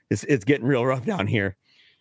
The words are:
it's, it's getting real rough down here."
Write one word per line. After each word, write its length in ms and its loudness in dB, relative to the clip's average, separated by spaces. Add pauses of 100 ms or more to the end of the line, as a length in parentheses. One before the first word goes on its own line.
it's, 160 -2
it's 180 2
getting 240 2
real 180 2
rough 200 -2
down 220 -2
here." 280 0 (460)